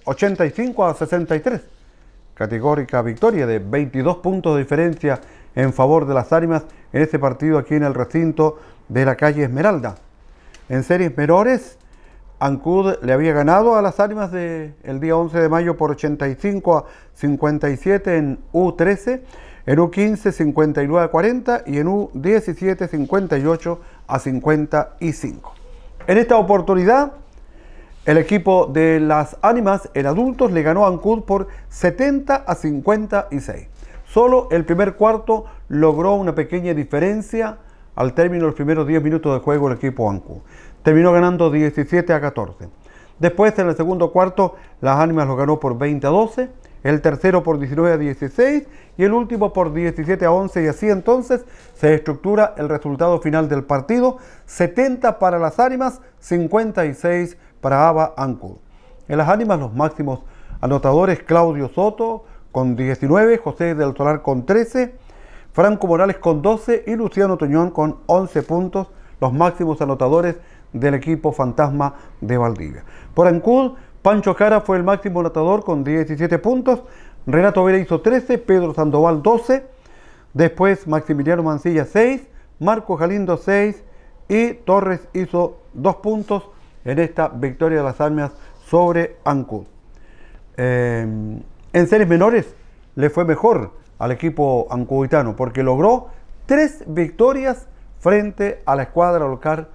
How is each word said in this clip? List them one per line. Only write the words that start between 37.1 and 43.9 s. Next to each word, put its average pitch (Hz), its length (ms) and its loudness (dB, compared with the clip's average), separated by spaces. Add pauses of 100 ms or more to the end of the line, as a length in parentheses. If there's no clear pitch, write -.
al 127 200 -2
término 170 300 0
de 156 60 2
los - 40 -4
primeros 151 320 -2
diez 156 160 2
minutos 156 320 0
de 127 100 -4
juego 147 240 0
el 127 60 -2
equipo 120 340 -2
Ancud. 95 300 -8 (460)
Terminó 165 280 6
ganando 175 380 4
diecisiete 151 640 0
a 151 60 0
catorce. 101 480 -8 (500)
Después, 180 400 2
en 185 100 2
el 156 80 -2
segundo 170 360 -2